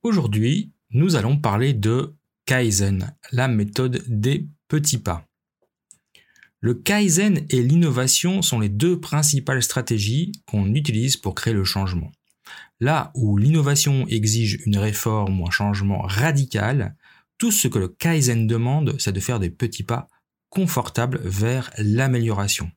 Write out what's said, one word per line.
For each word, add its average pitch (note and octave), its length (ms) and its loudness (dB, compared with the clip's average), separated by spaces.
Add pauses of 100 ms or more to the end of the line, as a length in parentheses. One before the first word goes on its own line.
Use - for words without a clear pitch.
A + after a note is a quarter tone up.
Aujourd'hui, C#3+ 640 0 (200)
nous D#3 260 4
allons B2 220 2
parler B2 340 2
de A2+ 420 0 (300)
Kaizen, G2 720 0 (160)
la B2+ 160 0
méthode A#2 580 -2
des A#2+ 400 -2 (220)
petits D3 300 0
pas. E2+ 280 -6 (1300)
Le A2+ 140 0
Kaizen G3 760 2
et B2+ 140 2
l'innovation D#3 800 2
sont A#2+ 180 0
les G#2 80 0
deux E3 320 0
principales C#3+ 600 0
stratégies B2 680 -2 (140)
qu'on G#2 280 0
utilise C3 420 0
pour - 180 -6
créer A2+ 200 -2
le G2 100 0
changement. F#2 480 -4 (680)
Là C#3+ 340 0
où G#2 240 2
l'innovation C#3+ 720 2
exige A2 580 0
une G2+ 100 2
réforme G2+ 640 0
ou F2 80 -4
un - 20 -4
changement G2+ 520 0
radical, B2 960 0 (420)
tout A#3 120 0
ce - 160 0
que C3 120 0
le F#2 100 0
Kaizen B2 580 2
demande, B2+ 540 0
c'est G#2 120 -2
de F#2+ 80 -2
faire A#2 200 -2
des F2+ 80 -2
petits A2 360 -6
pas A#2+ 260 -6 (400)
confortables C3 760 -2
vers A2 540 -2
l'amélioration. G#2+ 1000 0